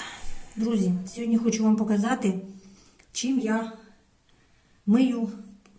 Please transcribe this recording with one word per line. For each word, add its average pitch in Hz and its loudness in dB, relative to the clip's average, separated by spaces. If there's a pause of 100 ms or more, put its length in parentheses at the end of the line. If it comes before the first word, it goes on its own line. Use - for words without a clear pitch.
(560)
Друзі, 214 2 (220)
сьогодні 233 0
хочу 220 0
вам 214 6
показати, 208 0 (720)
чим 262 -2
я 220 -2 (1120)
мию 233 4 (460)